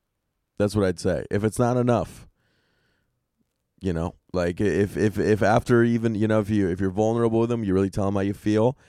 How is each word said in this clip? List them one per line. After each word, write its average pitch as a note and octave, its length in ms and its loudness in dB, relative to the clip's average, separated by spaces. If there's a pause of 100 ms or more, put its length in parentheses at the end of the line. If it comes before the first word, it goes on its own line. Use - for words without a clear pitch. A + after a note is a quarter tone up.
(580)
That's G2+ 180 0
what G2+ 100 2
I'd F2+ 140 -2
say. E2 300 -2
If G2+ 140 -2
it's A2 160 -2
not B2 160 2
enough, A#2+ 520 -2 (1500)
you F#2 120 -2
know, E2 220 -4 (160)
like, F2+ 300 -2
if, F#2+ 340 2
if, G2+ 240 0
if G2+ 220 2
after A#2 420 2
even, A#2 320 0
you G#2+ 120 0
know, A2 120 2
if G2+ 100 -2
you, G2+ 200 0
if F#2 100 -4
you're F#2+ 120 0
vulnerable A2+ 500 0
with A#2 100 0
him, A#2 120 -4
you G2 100 0
really G2 160 2
tell G2 180 -4
him G2 60 -2
how G2+ 80 -2
you G2 120 -2
feel, G#2+ 440 0 (120)